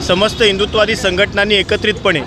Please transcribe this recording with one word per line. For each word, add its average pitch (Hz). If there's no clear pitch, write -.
समस्त 202
हिंदुत्ववादी 214
संघटनांनी 202
एकत्रितपणे 196